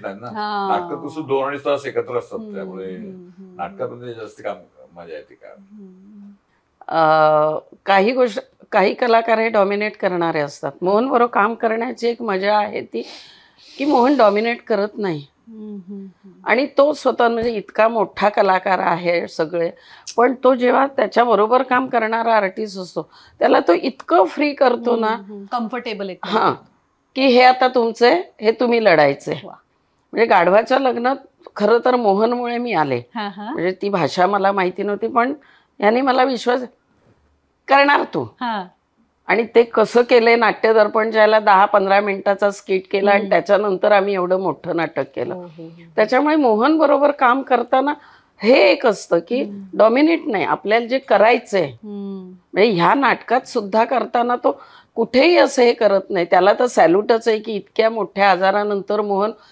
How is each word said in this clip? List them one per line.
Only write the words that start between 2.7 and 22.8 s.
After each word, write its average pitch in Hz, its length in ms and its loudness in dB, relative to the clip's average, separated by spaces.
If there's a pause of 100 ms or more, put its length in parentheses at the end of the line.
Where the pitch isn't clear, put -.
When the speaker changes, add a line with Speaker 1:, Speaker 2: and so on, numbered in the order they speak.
Speaker 2:
हम्म, 185 320 -18 (100)
हम्म. 190 180 -20
Speaker 1:
नाटकामध्ये 123 580 -12
जास्त 110 300 -18
काम, 101 120 -8 (400)
मजा 85 180 -18
येते - 200 -18
का. - 140 -20 (100)
Speaker 2:
हम्म. 202 720 -20 (580)
Speaker 3:
अ, 160 160 0 (840)
काही 196 260 2
गोष्ट, 247 260 -2 (340)
काही 214 220 2
कलाकार 226 440 0
हे 226 100 0
dominate 208 480 -2
करणारे 170 440 -2
असतात. 143 320 -8 (100)
मोहन 208 260 0
बरोबर 240 240 0
काम 214 220 0
करण्याची 233 540 -4
एक 240 140 -6
मजा 202 360 -2
आहे 208 260 -6
ती 233 180 -10 (760)
की 269 60 -4
मोहन 277 320 2
dominate 226 480 2
करत 208 240 -2 (100)
नाही. 160 280 -6 (220)
Speaker 2:
हम्म, 214 280 -16
हम्म, 196 280 -16
हम्म. 190 280 -20 (120)
Speaker 3:
आणि 247 220 0
तो 285 260 0
स्वतः 247 360 0
म्हणजे 233 220 -4
इतका 214 380 -2
मोठा 208 400 -2
कलाकार 190 500 0
आहे 175 500 -2
सगळे, 170 420 -4 (460)
पण 247 180 2 (100)
तो 262 100 4
जेव्हा 247 320 0
त्याच्याबरोबर 233 760 0
काम 262 240 -2
करणारा 226 500 -2
artist 196 420 -4
असतो, 170 320 -10 (280)